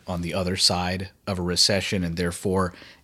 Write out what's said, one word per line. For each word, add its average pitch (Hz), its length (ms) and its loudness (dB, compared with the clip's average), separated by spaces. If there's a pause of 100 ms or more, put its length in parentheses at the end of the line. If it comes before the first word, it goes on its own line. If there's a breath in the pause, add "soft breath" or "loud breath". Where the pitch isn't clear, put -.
on 90 140 -2
the 85 120 -4
other 92 220 0
side 92 540 0 (180)
of 98 100 -2
a 90 60 -2
recession, 90 600 2
and 82 140 -2
therefore 90 560 0 (300 loud breath)